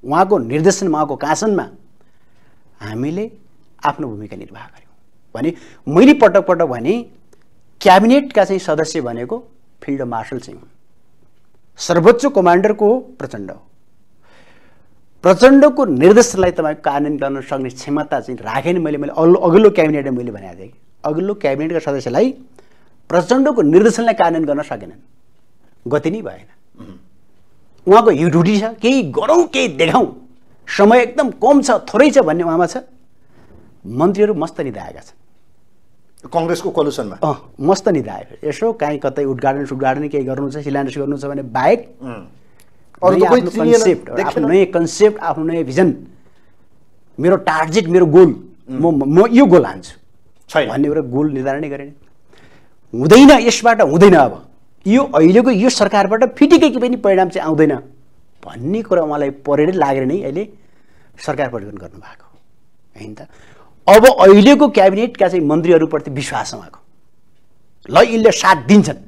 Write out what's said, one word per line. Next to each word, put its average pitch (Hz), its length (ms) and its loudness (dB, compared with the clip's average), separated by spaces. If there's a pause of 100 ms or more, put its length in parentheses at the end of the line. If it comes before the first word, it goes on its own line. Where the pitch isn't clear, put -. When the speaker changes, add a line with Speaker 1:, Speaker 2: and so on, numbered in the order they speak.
Speaker 1:
उहाँको 180 340 0
निर्देशन, 160 500 -2
उहाँको 151 280 -4
शासनमा 156 540 -4 (1080)
हामीले 143 520 -8 (520)
आफ्नो 143 240 -6
भूमिका 104 280 -16
निर्वाह 98 300 -20
गर्यौँ - 260 -20 (420)
भने 160 180 -6 (360)
मैले 226 260 4
पटक 202 320 2
पटक 170 180 0
भने 143 380 -4 (800)
क्याबिनेटका 220 640 4
चाहिँ 190 140 -4
सदस्य 160 420 -4
भनेको 123 440 -10 (380)
फिल्ड 139 200 -8
मार्सल 120 360 -10
चाहिँ 92 220 -18
हुन्, - 80 -20 (1080)
सर्वोच्च 190 500 2
कमान्डरको 202 680 0
हो 254 60 -6
प्रचण्ड 101 500 -16
हो। - 120 -18 (1600)
प्रचण्डको 269 600 6
निर्देशनलाई 190 680 2
तपाईँ 156 260 -6
कार्यान्वयन 147 400 -4
गर्न 139 240 -6
सक्ने 131 280 -8
क्षमता 143 520 -6
चाहिँ 120 200 -14
राखेन 139 380 -4
मैले, 151 200 -6
मैले 143 200 -8
अल्लो-, 170 240 4
अघिल्लो 190 280 4
क्याबिनेटमा 151 400 -2
मैले 120 200 -8
भनेको 95 280 -16
थिएँ 95 100 -20
कि - 100 -20 (260)
अघिल्लो 170 300 -6
क्याबिनेटका 156 580 -6
सदस्यलाई 139 380 -2 (800)
प्रचण्डको 240 540 0
निर्देशनलाई 214 520 2
कार्यान्वयन 165 300 0
गर्न 147 180 -4
सकेनन्, 101 380 -14 (880)
गति 147 220 -4
नै 214 120 -10
भएन। 92 420 -18 (160)
Speaker 2:
Mm-hmm. - 160 -20 (920)
Speaker 1:
उहाँको 220 220 6
हिट 151 240 0 (260)
छ, 220 220 -8
केही 254 200 2
गरौँ, 208 440 0
केही 262 220 -4
देखाउँ, 165 600 -2 (400)
समय 214 300 4
एकदम 247 320 -2
कम 269 320 0
छ, - 80 -4
थोरै 240 400 2
छ 233 80 2
भन्ने 170 240 0
उहाँमा 165 240 -2
छ। 165 100 -10 (1080)
मन्त्रीहरू 185 480 0
मस्त 160 260 -8
निदाएका 95 400 -12
छन्। - 1300 -20
Speaker 2:
कङ्ग्रेसको 170 420 -4
कोलुसनमा? 143 520 -6
Speaker 1:
अँ, 147 380 -6
मस्त 185 280 -2
निदाएको। 110 600 -8
यसो 220 240 -4
काहीँ 151 260 -6
कतै 139 260 -6
उद्घाटन 135 400 -4
सुद्घाटन 135 440 -4
केही 139 160 -4
गर्नु 131 260 -8
छ, 139 80 -14
शिलान्यास 139 400 -8
गर्नु 139 180 -6
छ 135 80 -12
भने 139 180 -10
बाहेक 131 600 -6
Speaker 2:
उम्। 127 100 -16 (920)
अरू 190 120 2
त - 20 0
Speaker 1:
नयाँ 202 120 2
Speaker 2:
कोही 247 120 2
Speaker 1:
आफ्नो 175 80 -6
Speaker 2:
चिनिएन, 226 220 0
Speaker 1:
कन्सेप्ट, 208 380 0
Speaker 2:
देखेन। 123 160 -4
Speaker 1:
आफ्नो 143 220 -4
नयाँ 185 180 2
कन्सेप्ट, 185 540 0
आफ्नो 156 240 -6
नयाँ 165 200 -4
भिजन, 139 320 0 (1200)
मेरो 180 160 2
टार्गेट, 160 520 -2
मेरो 175 180 4
गोल, 160 240 4 (380)
Speaker 2:
उम्। 131 120 -10
Speaker 1:
म, 151 400 0
म 220 100 4
यो 247 160 6
गोल 170 200 4
हान्छु - 260 -14 (560)
Speaker 2:
छैन। 139 200 -2
Speaker 1:
भन्ने 139 200 -2
एउटा 151 120 -4
गोल 139 320 -4
निर्धारणै 139 360 -6
गरेन। 139 260 -14 (1000)
हुँदैन, 208 360 8
यसबाट 233 520 2
हुँदैन। 170 320 6
अब 131 320 0 (400)
यो 240 180 2
अहिलेको 196 460 4
यो 220 180 2
सरकारबाट 214 680 0
फिटिकै 302 340 4
के 247 80 -6
पनि 247 180 -2
परिणाम 190 320 2
चाहिँ 170 200 -8
आउँदैन 151 280 0 (680)
भन्ने 143 380 -8
कुरा 180 200 0
उहाँलाई 147 280 -4
परेरै 147 420 -2
लागेर 139 320 -2
नै 165 180 -4
अहिले 160 260 -8 (800)
सरकार 139 220 -4
परिवर्तन 104 300 -12
गर्नुभएको, - 480 -20 (720)
होइन 104 140 -18
त? - 60 -20 (680)
अब 214 180 4
अहिलेको 226 640 6
क्याबिनेटका 196 600 0
चाहिँ 175 180 -2
मन्त्रीहरूप्रति 156 640 0
विश्वास 127 440 -10
उहाँको, 92 260 -20 (1080)
ल, 165 140 6
यिनले 226 260 2
साथ 190 340 2
दिन्छन् 190 320 4 (120)